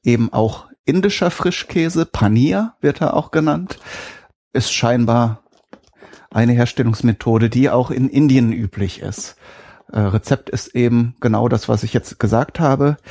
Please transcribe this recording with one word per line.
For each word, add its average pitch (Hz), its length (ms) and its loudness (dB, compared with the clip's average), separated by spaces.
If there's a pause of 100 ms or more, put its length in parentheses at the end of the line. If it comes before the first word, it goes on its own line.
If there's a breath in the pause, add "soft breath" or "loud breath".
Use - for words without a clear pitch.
eben 117 300 0
auch 113 340 -2 (180)
indischer 180 460 0
Frischkäse, 165 760 -2
Paneer 156 760 0
wird 147 200 0
er 160 140 0
auch 156 160 -2
genannt, 160 480 -2 (720 loud breath)
ist - 220 -2
scheinbar 117 720 0 (880 loud breath)
eine 117 220 2
Herstellungsmethode, 117 920 2
die 123 220 2
auch 123 220 0
in 131 160 0
Indien 131 440 4
üblich 98 480 -4
ist. - 360 -12 (560 loud breath)
Äh, 110 80 0
Rezept - 500 0
ist - 240 -8
eben 120 460 2
genau 113 280 2
das, 113 200 -2
was 107 160 0
ich 107 80 -6
jetzt - 260 -4
gesagt 113 400 0
habe. 143 380 2 (140 loud breath)